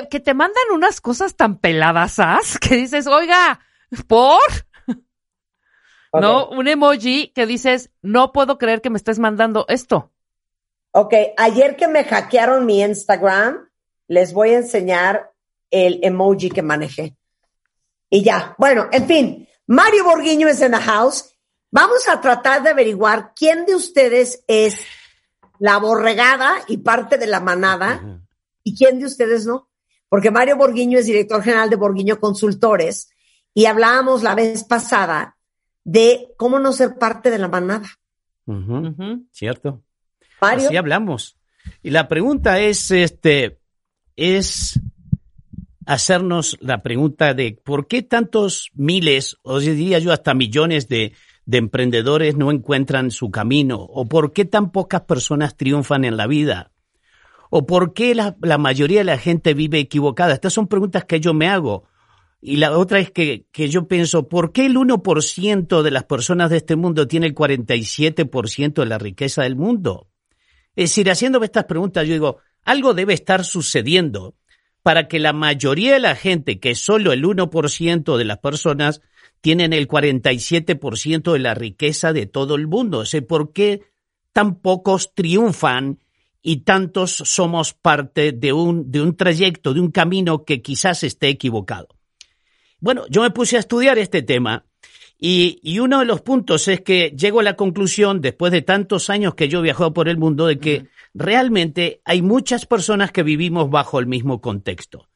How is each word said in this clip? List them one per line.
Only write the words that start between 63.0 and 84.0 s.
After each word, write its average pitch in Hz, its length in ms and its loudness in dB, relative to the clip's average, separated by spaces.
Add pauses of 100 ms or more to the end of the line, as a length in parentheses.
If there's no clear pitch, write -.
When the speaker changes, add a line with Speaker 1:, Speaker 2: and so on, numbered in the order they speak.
Speaker 3:
que, 147 400 -4
que 151 160 -4
yo 165 200 -2
pienso, 170 400 0
¿por 170 240 -2
qué 262 140 2
el 262 100 2
uno 247 260 2
por 156 200 0
ciento 180 600 0
de 151 100 2
las 131 120 -2
personas 165 460 -2
de 165 80 2
este 160 180 -2
mundo 160 320 0
tiene 165 180 0
el 147 80 -4
cuarenta 135 420 -2
y 113 80 -4
siete 156 420 -2
por 120 220 -4
ciento 143 340 -4
de 120 60 -2
la 110 100 -4
riqueza 104 460 -6
del 127 120 -4
mundo? 175 520 -4 (640)
Es 180 160 0
decir, 196 200 2
haciéndome 233 360 0
estas 214 180 -2
preguntas, 170 420 -4
yo 160 60 -2
digo, 151 260 -2 (260)
algo 262 280 2
debe 190 220 0
estar 185 300 -2
sucediendo 139 920 -2 (480)
para 165 260 0
que 165 100 -4
la 151 140 0
mayoría 151 600 0
de 269 60 2
la 190 140 0
gente, 139 460 -4
que 123 140 -2
solo 202 380 0
el 131 120 -2
uno 185 260 0
por 151 200 -2
ciento 165 480 -2
de 120 60 -2
las 104 140 -6
personas, 147 640 -4 (400)
tienen 165 320 0
el 147 160 -2
cuarenta 143 440 0
y 127 60 -2
siete 165 380 -2
por 117 220 -8
ciento 160 340 -2
de 147 80 2
la 120 140 -2
riqueza 143 580 -4
de 151 140 -4
todo 139 280 -4
el 151 140 -4
mundo. 196 300 -2
O 107 80 -6
sea, 151 160 -4
¿por 151 300 -4
qué 202 280 -2 (520)